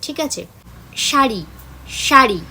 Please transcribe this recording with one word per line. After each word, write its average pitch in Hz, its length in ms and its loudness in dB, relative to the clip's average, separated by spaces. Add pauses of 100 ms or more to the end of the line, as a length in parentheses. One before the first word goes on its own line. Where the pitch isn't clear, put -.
ঠিক 302 180 -12
আছে? 302 220 -6 (540)
শাড়ি, 269 440 0 (480)
শাড়ি 240 520 4 (100)